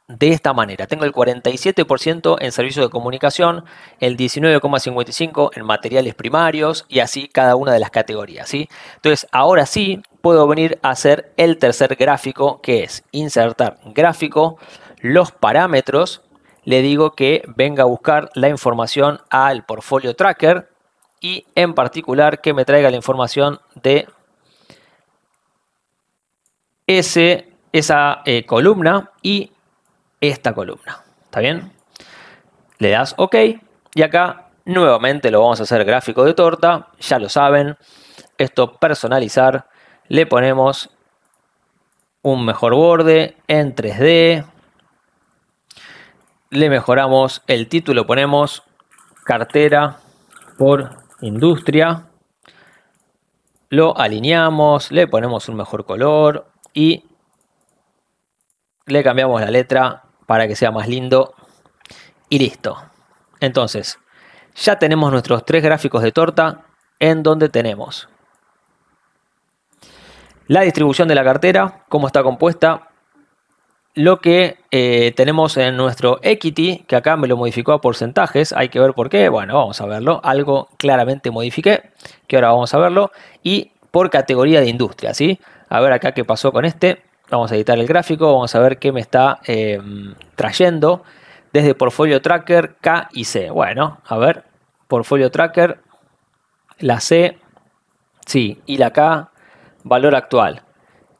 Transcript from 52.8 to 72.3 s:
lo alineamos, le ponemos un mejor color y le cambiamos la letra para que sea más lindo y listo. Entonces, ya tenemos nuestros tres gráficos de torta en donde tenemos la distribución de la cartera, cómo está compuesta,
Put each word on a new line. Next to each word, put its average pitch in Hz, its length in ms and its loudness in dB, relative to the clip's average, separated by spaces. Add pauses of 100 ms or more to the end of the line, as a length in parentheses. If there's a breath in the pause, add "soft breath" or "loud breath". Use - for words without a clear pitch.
lo 156 280 2
alineamos, 147 920 0
le 165 160 2
ponemos 117 400 -4
un 113 80 -10
mejor 104 300 -10
color 147 640 0 (220)
y 156 320 0 (1800)
le 143 160 0
cambiamos 127 380 2
la 107 100 -2
letra 127 540 0 (220)
para 113 220 0
que 107 100 -8
sea 113 140 0
más 107 180 -6
lindo 127 460 0 (920 loud breath)
y 143 120 0
listo. 117 380 -4 (640)
Entonces, 120 580 -4 (560 soft breath)
ya 202 240 0
tenemos 156 320 0
nuestros 123 360 -2
tres 160 180 0
gráficos 147 400 0
de 113 80 0
torta 165 540 0 (340)
en 160 240 2
donde 156 240 2
tenemos 113 600 -6 (2500 soft breath)
la 180 140 4
distribución 160 460 2
de 151 80 2
la 135 80 2
cartera, 180 640 0
cómo 147 200 -2
está 135 160 0
compuesta, 160 680 0 (1040)